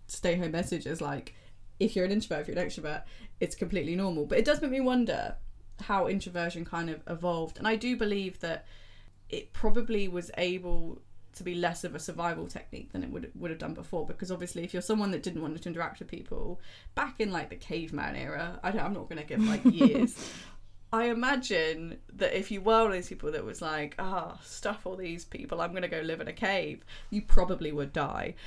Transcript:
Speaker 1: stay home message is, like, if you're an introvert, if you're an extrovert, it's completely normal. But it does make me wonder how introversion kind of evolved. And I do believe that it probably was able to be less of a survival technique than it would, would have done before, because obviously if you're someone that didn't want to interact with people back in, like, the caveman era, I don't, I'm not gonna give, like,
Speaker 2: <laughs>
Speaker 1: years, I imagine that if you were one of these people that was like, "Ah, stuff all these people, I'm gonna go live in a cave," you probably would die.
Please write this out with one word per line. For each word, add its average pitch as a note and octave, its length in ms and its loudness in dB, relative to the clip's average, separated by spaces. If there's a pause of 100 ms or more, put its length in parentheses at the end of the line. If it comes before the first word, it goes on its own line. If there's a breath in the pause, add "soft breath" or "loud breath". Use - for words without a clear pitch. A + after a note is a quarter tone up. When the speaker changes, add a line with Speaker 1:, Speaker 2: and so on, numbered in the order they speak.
Speaker 1:
stay - 280 0
home E3+ 160 0
message E3 360 -2
is, D#3+ 140 -4
like, C#3+ 340 -6 (440 soft breath)
if A3 160 2
you're F#3 100 4
an F#3+ 60 0
introvert, G3+ 300 0
if D3+ 60 -8
you're - 100 -4
an F3+ 100 0
extrovert, D3+ 360 -6 (360 loud breath)
it's - 160 -2
completely F3 400 -2
normal. F3+ 300 0
But - 140 4
it A#3 60 6
does D4 160 6
make C#4+ 100 0
me C4+ 100 2
wonder B3 540 2 (460)
how G3 260 2
introversion F3 580 -4
kind E3 240 -4
of D#3 180 -8
evolved. E3 520 -2
And G#3 80 -2
I A3 80 4
do A#3+ 200 0
believe G3+ 440 -2
that - 260 -6 (640 soft breath)
it - 240 -8
probably A3 540 8
was F3 300 -4
able F3 640 2 (340)
to - 80 -12
be F3+ 100 -4
less F3 300 0
of E3 100 -6
a D3 60 -8
survival E3 480 -4
technique - 460 -12
than F2+ 100 -4
it - 80 -8
would, - 240 -8
would F3 160 -6
have - 80 -8
done D#3+ 140 -6
before, D#3+ 340 -4
because F3 240 -4
obviously F3 320 -6
if F3+ 100 -8
you're F3+ 80 -2
someone G#3 300 2
that D#3 100 -2
didn't E3 200 -4
want D#3+ 200 -6
to - 80 -6
interact E3 300 -6
with - 80 -12
people E3 520 -2 (360 loud breath)
back C#4 240 -2
in, G#3 120 0
like, D3+ 180 -4
the - 60 -12
caveman D#3 600 -6
era, D#3 480 -6
I F3+ 80 0
don't, G3+ 120 0
I'm F#3 100 0
not - 140 -6
gonna D#3 160 -8
give, G#3+ 220 2
like, G#3+ 200 2
Speaker 2:
<laughs> B3 60 12
Speaker 1:
years, - 600 4 (600 loud breath)
I A#3 160 2
imagine F#3+ 880 0 (160)
that F#3+ 220 2
if G3 140 -2
you G3 120 -4
were A3 220 6
one A3+ 40 6
of G3+ 60 2
these F3+ 160 -4
people - 240 -6
that D#3 100 -4
was - 180 -8
like, D3+ 380 -4
"Ah, F#3 420 -2
stuff - 440 -6
all F#3 100 -6
these F3 300 -8
people, - 340 -6
I'm E3+ 140 -2
gonna F3+ 160 -2
go E3 100 -4
live D#3+ 220 -4
in D3+ 80 -6
a E3 40 -8
cave," F#3 520 -2 (240 loud breath)
you G#3 140 -2
probably F3+ 500 10
would C#3+ 180 -4
die. - 440 -2 (120)